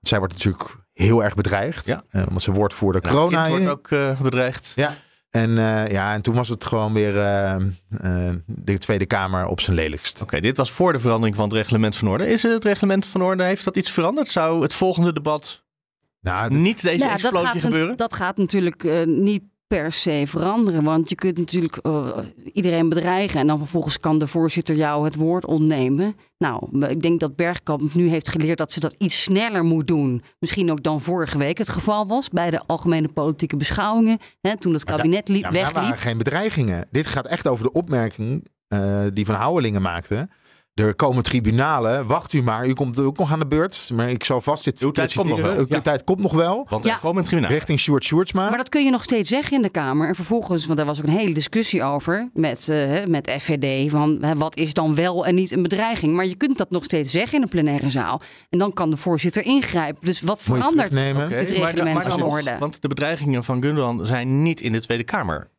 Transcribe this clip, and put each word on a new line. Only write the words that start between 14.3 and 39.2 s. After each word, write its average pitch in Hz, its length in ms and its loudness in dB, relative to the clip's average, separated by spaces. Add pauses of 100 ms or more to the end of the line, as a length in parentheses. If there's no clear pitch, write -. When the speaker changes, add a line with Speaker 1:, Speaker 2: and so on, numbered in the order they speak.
Speaker 2:
Zou 165 300 0
het - 120 -2
volgende 175 400 2
debat 151 500 -6 (580)
Speaker 1:
Nou, 92 280 -2
dit 143 100 2
Speaker 2:
niet 208 220 2
deze 175 160 0
Speaker 3:
Nou 262 120 2
ja, 202 60 0
dat 190 80 -4
Speaker 2:
explosie 175 240 0
Speaker 3:
gaat 180 80 -2
een- 165 60 -4
Speaker 2:
gebeuren? 170 360 0
Speaker 3:
dat 233 180 -4
gaat 190 220 -4
natuurlijk, 185 460 0
eh, 165 220 2
niet 190 360 2 (260)
per 165 240 -2
se 151 360 0
veranderen. 170 560 0
Want 160 260 2
je 175 60 -2
kunt 180 220 -2
natuurlijk, 170 400 -2
eh, 147 300 -2 (460)
iedereen 170 360 2
bedreigen 175 500 0
en 139 80 4
dan 151 100 2
vervolgens 151 420 -2
kan 156 200 2
de 151 80 0
voorzitter 165 480 0
jou 147 300 0
het 151 100 -2
woord 165 300 0
ontnemen. 156 680 2 (220)
Nou, 139 520 -2
ik 156 120 -2
denk 170 180 2
dat 147 160 -2
Bergkamp 156 580 -2
nu 175 160 4
heeft 160 200 -2
geleerd 160 280 0
dat 156 140 -4
ze - 80 -6
dat 156 180 -4
iets 190 260 0
sneller 196 400 2
moet 160 240 2
doen. 139 360 0 (160)
Misschien 170 320 0
ook 147 120 -2
dan 151 180 0
vorige 165 360 -2
week 143 200 0
het 220 120 -4
geval 208 380 0
was 254 220 -2
bij 170 200 0
de 160 180 -2
algemene 160 400 2
politieke 151 500 -2
beschouwingen. 214 600 2 (220)
Hè, 202 160 0
toen 175 160 0
het 151 140 -2
Speaker 1:
Maar 156 80 -2
Speaker 3:
kabinet 165 320 2
Speaker 1:
da-, 202 60 2
Speaker 3:
liep, 196 100 2
Speaker 1:
ja, 185 80 -4
maar 165 80 2
daar 190 80 0
Speaker 3:
wegliep. 160 220 -2
Speaker 1:
waren 117 140 -4
geen 117 140 -2
bedreigingen. 135 720 -2
Dit 151 160 0
gaat - 180 -4
echt - 220 -4
over 117 160 0
de 120 80 2
opmerking, 127 760 -2 (200)
eh, 101 340 0 (120)
die 104 120 0